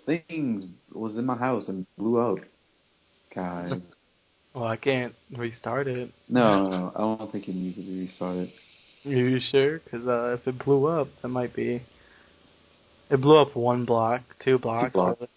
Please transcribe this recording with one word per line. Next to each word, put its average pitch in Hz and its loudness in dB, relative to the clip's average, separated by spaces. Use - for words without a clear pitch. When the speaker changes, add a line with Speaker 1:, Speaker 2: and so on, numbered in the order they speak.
Speaker 1:
things 147 -4
was 110 -8
in 123 -4
my 127 -2
house 120 -2
and 95 -8
blew 113 0
up. 113 0
God. 87 -6
Speaker 2:
<laughs> - -20
Well, 120 -4
I 113 -2
can't 123 -2
restart 120 -6
it. 123 -6
Speaker 1:
No, 107 4
no, - -
no. 92 -4
I - -6
don't 110 -4
think 101 -8
it 92 -6
needs 90 -6
to 95 -12
be 92 -10
restarted. 90 -6
Speaker 2:
Are 139 -10
you 127 2
sure? 143 4
'Cause, 120 -8
uh, 123 0
if - -6
it 127 -6
blew 139 4
up, 156 0
that 123 -6
might 127 -4
be, 120 -2
it 143 4
blew 151 8
up 139 2
one 123 0
block, 117 2
two 131 4
blocks, 120 -2
Speaker 1:
Two 185 2
blocks. 180 2
Speaker 2:
really. 123 -12